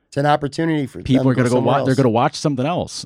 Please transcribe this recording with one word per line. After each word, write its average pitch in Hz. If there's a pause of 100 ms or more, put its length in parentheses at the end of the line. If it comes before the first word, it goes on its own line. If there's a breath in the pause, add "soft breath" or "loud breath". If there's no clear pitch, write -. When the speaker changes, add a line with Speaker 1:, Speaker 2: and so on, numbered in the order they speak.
Speaker 1:
It's -
an 139
opportunity 147
for 87
Speaker 2:
people 131
Speaker 1:
them 131
Speaker 2:
are -
gonna 120
Speaker 1:
to 123
go 123
Speaker 2:
go 113
wa-, 120
Speaker 1:
somewhere 139
Speaker 2:
they're 135
Speaker 1:
else. 127
Speaker 2:
gonna 131
watch 120
something 135
else. 143